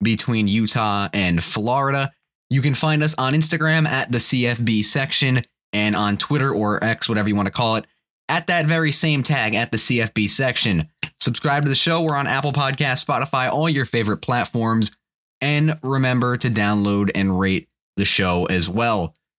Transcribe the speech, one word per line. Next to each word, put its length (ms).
between 460
Utah 640
and 320
Florida. 720
You 120
can 140
find 280
us 140
on 160
Instagram 520
at 240
the 120
C 260
F 160
B 200
section 580
and 240
on 180
Twitter 340
or 320
X, 280
whatever 180
you 80
wanna 160
call 240
it, 100
at 180
that 200
very 260
same 280
tag, 320
at 200
the 40
C 220
F 140
B 160
section. 580
Subscribe 440
to 60
the 60
show. 280
We're 120
on 120
Apple 260
Podcasts, 500
Spotify, 480
all 160
your 180
favorite 360
platforms, 720
and 420
remember 540
to 120
download 640
and 220
rate 300
the 80
show 400
as 240
well. 480